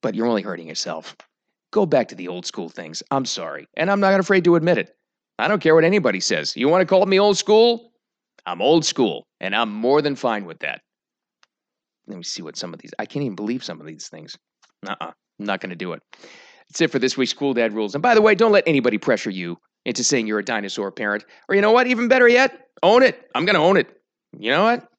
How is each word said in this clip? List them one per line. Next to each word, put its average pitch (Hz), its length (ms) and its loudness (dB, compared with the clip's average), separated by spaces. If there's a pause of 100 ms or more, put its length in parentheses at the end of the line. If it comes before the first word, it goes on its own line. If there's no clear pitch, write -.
But 104 140 -4
you're 113 120 -2
only 110 140 0
hurting 87 260 -10
yourself. 80 480 -10 (600)
Go 208 100 2
back 143 220 2
to - 80 -18
the 90 140 -12
old 90 160 -10
school 85 240 -10
things. 80 420 -14
I'm 135 140 -2
sorry. 80 500 -10
And 175 160 -2
I'm 202 80 0
not 196 180 2
afraid 185 280 2
to 170 100 6
admit 165 220 2
it. - 180 -6 (440)
I 131 100 0
don't 202 120 0
care 160 140 4
what 160 80 6
anybody 147 380 0
says. 78 340 -4
You 131 140 0
wanna 180 160 2
call 190 200 4
me 190 140 2
old 202 180 4
school? 226 540 2 (540)
I'm 90 160 -8
old 151 240 4
school, 92 400 -2 (160)
and 95 120 -6
I'm 110 200 -2
more 127 280 0
than 143 140 -4
fine 110 300 -4
with 82 140 -18
that. 69 200 -10 (1300)
Let 101 80 -14
me 87 80 -16
see - 180 -12
what 78 140 -16
some 90 180 -12
of - 60 -18
these, - 180 -20
I 107 80 -8
can't 143 200 -8
even 104 100 -6
believe 110 260 -6
some 92 200 -14
of 76 60 -18
these 78 200 -18
things. 80 300 -20 (500)
Uh-uh, - 240 -10 (280)
I'm 101 60 -10
not 98 140 -4
gonna 90 160 -12
do 87 160 -8
it. 78 100 -12 (680)
That's - 100 -12
it 165 120 2
for 139 60 -4
this 123 200 0
week's 127 160 -2
Cool 139 200 -2
Dad 113 200 0
Rules. 104 200 -4
And 147 80 -6
by 240 140 4
the 220 60 6
way, 214 140 4
don't 214 180 2
let 196 120 4
anybody 127 320 2
pressure 113 320 -2
you 90 280 -8 (260)
into 123 180 -6
saying 120 260 0
you're 107 120 -2
a 101 60 -8
dinosaur 101 480 -6
parent. 104 320 -6 (240)
Or 196 60 0
you 202 60 4
know 214 120 4
what? 247 140 4
Even 240 200 -2
better 247 220 6
yet, 254 400 2 (140)
own 226 200 6
it. - 320 0
I'm 135 80 -2
gonna 180 180 2
own 185 140 4
it. - 140 0 (420)
You 110 200 -6
know 165 120 2
what? 240 240 0 (120)